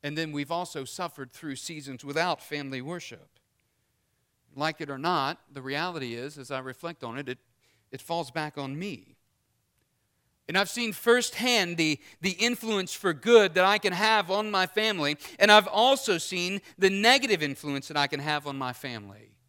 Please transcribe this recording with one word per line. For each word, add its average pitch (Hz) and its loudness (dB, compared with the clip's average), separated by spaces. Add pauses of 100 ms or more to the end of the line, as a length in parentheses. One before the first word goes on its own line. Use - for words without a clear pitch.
And 147 -6
then 160 -4
we've 147 -6
also 170 -6
suffered 147 -10
through 143 -10
seasons 139 -12
without 156 -2
family 139 -8
worship. - -14 (1160)
Like 156 -4
it 143 -10
or 135 -8
not, 147 -2 (140)
the 139 -14
reality 139 -6
is, 143 -10
as 135 -14
I 135 -6
reflect 131 -12
on 117 -8
it, 143 -10
it, 135 -8 (540)
it 135 -12
falls 170 -6
back 151 -6
on 139 -8
me. 180 -12 (1300)
And 170 0
I've 196 2
seen 233 -4
firsthand 233 2
the, 156 2 (220)
the 190 0
influence 214 -2
for 180 -2
good 202 6
that 180 6
I 202 4
can 190 0
have 208 2
on 214 0
my 190 2
family, 180 0 (220)
and 208 8
I've 208 10
also 233 2
seen 180 -4 (160)
the 190 4
negative 220 4
influence 139 -6
that 147 -4
I 143 2
can 139 -4
have 147 -4
on 139 -6
my 127 -6
family. 107 -14 (180)